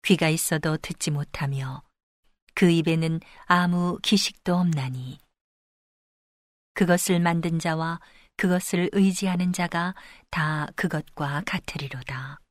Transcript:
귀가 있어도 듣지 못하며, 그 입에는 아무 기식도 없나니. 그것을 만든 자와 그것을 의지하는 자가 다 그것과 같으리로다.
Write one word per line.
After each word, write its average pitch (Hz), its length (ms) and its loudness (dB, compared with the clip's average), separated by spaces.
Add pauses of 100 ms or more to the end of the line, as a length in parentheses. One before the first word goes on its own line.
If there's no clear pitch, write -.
귀가 165 260 4
있어도 156 500 0
듣지 - 320 -6
못하며, 139 720 -6 (720)
그 180 160 6
입에는 165 500 2 (260)
아무 175 560 2
기식도 - 520 0
없나니. 131 640 -2 (1600)
그것을 175 460 4
만든 170 380 0
자와 165 420 -4 (360)
그것을 180 560 0
의지하는 185 600 2
자가 175 420 -2 (360)
다 151 460 -2
그것과 151 680 -4
같으리로다. 135 960 -8 (100)